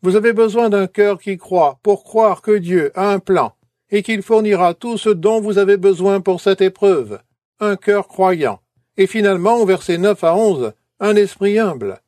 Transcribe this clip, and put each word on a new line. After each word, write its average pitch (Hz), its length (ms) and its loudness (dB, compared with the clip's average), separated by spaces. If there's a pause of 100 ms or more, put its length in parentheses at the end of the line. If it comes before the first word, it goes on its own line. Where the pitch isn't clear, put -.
Vous 185 140 0
avez 226 160 2
besoin 226 360 0
d'un 202 200 0
cœur 202 320 -2
qui 196 180 -8
croit 156 440 -2
pour 202 200 0
croire 220 400 0
que 214 140 0
Dieu 170 380 -2
a 196 180 -2
un 196 60 -2
plan, 165 340 -2 (380)
et 202 140 -2
qu'il 208 180 -4
fournira 208 520 0
tout 233 220 -8
ce 220 120 -4
dont 214 320 0
vous 202 180 -2
avez 202 180 2
besoin 190 440 0
pour 185 200 -2
cette 196 200 0
épreuve. 180 600 0 (400)
Un 202 160 -2
cœur 202 300 -2
croyant. 160 540 -2 (360)
Et 190 100 2
finalement, 202 520 0
au 226 60 2
verset 185 320 -2
neuf 190 260 0
à 165 120 2
onze, 175 380 0 (260)
un 208 180 0
esprit 202 420 0
humble. 127 500 -6